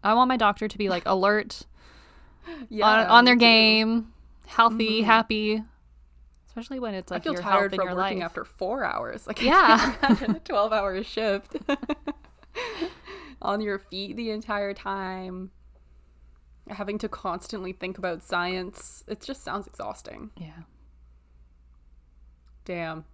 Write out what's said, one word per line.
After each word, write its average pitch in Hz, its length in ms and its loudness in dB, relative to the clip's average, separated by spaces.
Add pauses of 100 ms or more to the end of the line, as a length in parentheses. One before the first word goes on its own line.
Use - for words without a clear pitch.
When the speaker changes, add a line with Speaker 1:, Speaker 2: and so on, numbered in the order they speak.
Speaker 1:
I 208 120 2
want 247 140 4
my 254 80 0
doctor 214 320 0
to - 100 -10
be, 208 100 -2
like, 175 140 -2
Speaker 2:
<laughs> - 40 -6
Speaker 1:
alert, 196 560 0 (1040)
Speaker 2:
Yeah, 214 180 0
Speaker 1:
on, 214 200 6
on 233 180 10
their 247 100 8
Speaker 2:
me 240 60 4
too. 240 40 8
Speaker 1:
game, 220 680 6 (340)
healthy, 226 540 2
Speaker 2:
Mm-hmm. 208 60 2
Speaker 1:
happy, 220 560 2 (840)
especially 240 340 -12
when 220 140 -6
it's, 190 180 -10
Speaker 2:
I 180 40 -6
Speaker 1:
like, - 80 -6
Speaker 2:
feel 311 80 -2
Speaker 1:
your 175 100 -4
Speaker 2:
tired 202 100 -2
Speaker 1:
health 196 200 2
and 196 40 -4
Speaker 2:
from 185 120 -2
Speaker 1:
your 180 80 -4
Speaker 2:
working 190 220 -2
Speaker 1:
life. 170 80 -6
Speaker 2:
after - 180 -10
four 220 400 -6
hours. 120 420 -6
Like, - 160 -8
<laughs> - 0 -
Speaker 1:
Yeah. 262 380 6
Speaker 2:
I 269 260 0
can't 240 140 4
imagine 226 160 -2
a - 40 -12
twelve-hour 202 600 0
shift 208 540 -4 (840)
<laughs> 381 1000 -10
on 202 180 -2
your 202 180 -4
feet 196 380 -12
the 226 140 -6
entire 208 420 -6
time, 185 760 -10 (1200)
having 208 280 -8
to 214 100 -6
constantly 185 640 -10
think 185 260 -12
about 180 240 -6
science. 180 840 -6
It 214 120 -10
just - 220 -12
sounds 196 240 -8
exhausting. - 680 -14
Speaker 1:
Yeah. 160 260 -18 (2000)
Speaker 2:
Damn. 160 500 -10